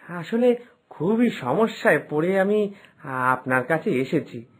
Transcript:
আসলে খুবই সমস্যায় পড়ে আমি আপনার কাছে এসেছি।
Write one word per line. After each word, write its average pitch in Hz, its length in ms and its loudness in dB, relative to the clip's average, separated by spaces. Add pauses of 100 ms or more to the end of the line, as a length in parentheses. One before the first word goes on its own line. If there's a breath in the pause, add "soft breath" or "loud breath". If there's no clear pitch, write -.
আসলে 226 480 0 (340 loud breath)
খুবই 220 400 0
সমস্যায় 175 680 0 (100)
পড়ে 170 300 0
আমি 202 340 0 (300 loud breath)
আপনার 127 600 0
কাছে 160 260 -2
এসেছি। 131 540 -2 (160)